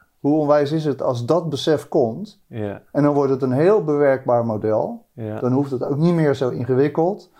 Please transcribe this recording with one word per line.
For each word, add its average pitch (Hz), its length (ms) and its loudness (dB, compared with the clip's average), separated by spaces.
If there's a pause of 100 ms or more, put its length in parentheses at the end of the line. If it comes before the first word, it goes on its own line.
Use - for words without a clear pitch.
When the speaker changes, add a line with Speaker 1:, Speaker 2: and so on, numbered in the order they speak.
(240)
Speaker 1:
Hoe 143 160 2
onwijs 147 320 2
is 160 140 -2
het 135 160 -4
als 120 240 -2
dat 165 240 0
besef 143 380 -2
komt? 143 600 -2
Speaker 2:
Ja. 104 340 -8 (100)
Speaker 1:
En 143 120 0
dan 147 100 4
wordt 143 180 2
het 131 100 -2
een 131 100 0
heel 175 320 2
bewerkbaar 135 600 2
model. 107 680 -2
Speaker 2:
Ja. 110 260 -10
Speaker 1:
Dan 123 140 0
hoeft 135 180 0
het 123 120 -4
ook 139 140 -4
niet 170 160 2
meer 156 200 2
zo 127 160 -2
ingewikkeld. 147 800 -2 (100)